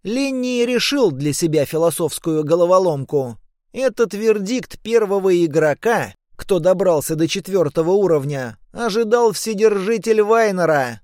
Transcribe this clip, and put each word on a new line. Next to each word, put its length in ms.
Ленни 600
решил 460
для 220
себя 320
философскую 800
головоломку. 920
Этот 420
вердикт 640
первого 640
игрока, 720
кто 240
добрался 560
до 100
четвёртого 640
уровня, 680
ожидал 600
Вседержитель 920
Вайнера. 800